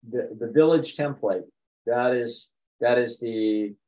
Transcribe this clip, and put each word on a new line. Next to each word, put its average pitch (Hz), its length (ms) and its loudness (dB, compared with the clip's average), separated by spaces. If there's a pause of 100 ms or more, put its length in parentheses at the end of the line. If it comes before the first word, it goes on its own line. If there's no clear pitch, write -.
the, 117 300 -6
the - 100 -8
village 156 480 4
template, 113 480 -4 (420)
that 123 280 2
is, 120 380 -6 (280)
that 120 180 4
is 117 220 -2
the 107 540 -2 (140)